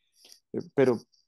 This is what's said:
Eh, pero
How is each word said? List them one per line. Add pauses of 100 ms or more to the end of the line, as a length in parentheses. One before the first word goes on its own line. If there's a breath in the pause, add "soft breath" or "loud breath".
(520 soft breath)
Eh, (140)
pero (300)